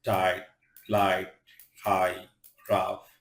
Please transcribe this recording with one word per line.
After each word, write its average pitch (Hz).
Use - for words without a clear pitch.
টাইট, 92
light, 98
হাই, 95
রাফ। 98